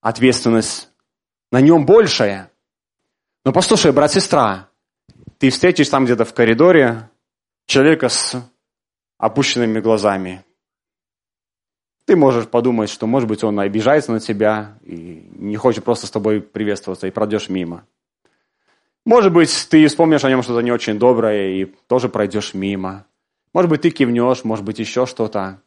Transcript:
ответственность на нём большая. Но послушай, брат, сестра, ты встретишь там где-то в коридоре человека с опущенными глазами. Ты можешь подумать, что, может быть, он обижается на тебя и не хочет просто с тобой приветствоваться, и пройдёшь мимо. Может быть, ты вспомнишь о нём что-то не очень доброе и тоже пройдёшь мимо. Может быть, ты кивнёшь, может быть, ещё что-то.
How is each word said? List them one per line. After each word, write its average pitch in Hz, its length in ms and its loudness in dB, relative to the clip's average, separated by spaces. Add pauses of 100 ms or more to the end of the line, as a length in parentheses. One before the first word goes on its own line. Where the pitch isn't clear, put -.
ответственность 113 880 -2 (640)
на 127 80 2
нём 151 260 6
большая. 123 640 2 (920)
Но - 80 0
послушай, 180 400 2
брат, 131 200 4
сестра, 113 560 -2 (720)
ты 131 120 2
встретишь 175 380 0
там 135 160 0
где-то 117 200 0
в - 100 -14
коридоре 117 760 2 (580)
человека 139 420 2
с - 400 -6 (680)
опущенными 113 600 -2
глазами. 98 640 -2 (1600)
Ты 214 100 2
можешь 127 320 2
подумать, 120 420 0
что, - 200 -8
может 120 200 -2
быть, 107 140 -4
он 104 160 -2
обижается 110 540 0
на 113 80 -2
тебя 107 640 -4
и 85 480 -18
не 104 240 -10
хочет 113 260 0
просто 117 240 -4
с - 40 -14
тобой 107 300 -2
приветствоваться, 98 680 -8
и - 20 -8
пройдёшь 107 380 -4
мимо. 90 360 -8 (1200)
Может 220 280 4
быть, 165 380 2
ты 156 160 6
вспомнишь 151 380 2
о 131 60 2
нём 131 120 0
что-то 120 180 -2
не 120 100 -2
очень 113 280 -4
доброе 107 520 2
и 95 140 -4
тоже 120 440 -4
пройдёшь 104 460 -4
мимо. 98 520 -8 (460)
Может 175 180 0
быть, 151 100 0
ты 170 100 2
кивнёшь, 123 540 0
может 110 200 -6
быть, 104 140 -8
ещё 123 280 -2
что-то. 98 600 -8